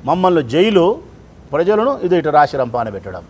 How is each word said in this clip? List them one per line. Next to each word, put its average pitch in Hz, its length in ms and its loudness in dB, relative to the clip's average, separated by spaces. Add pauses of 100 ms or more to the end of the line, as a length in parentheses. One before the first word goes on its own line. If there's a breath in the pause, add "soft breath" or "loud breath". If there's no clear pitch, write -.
మమ్మల్ని 165 440 0
జైలు, 185 500 2 (540)
ప్రజలను 214 500 0
ఇది 180 140 0
ఇటు 156 120 0
రాశి 147 280 2
రంపాన 120 320 -4
పెట్టడం. 92 420 -12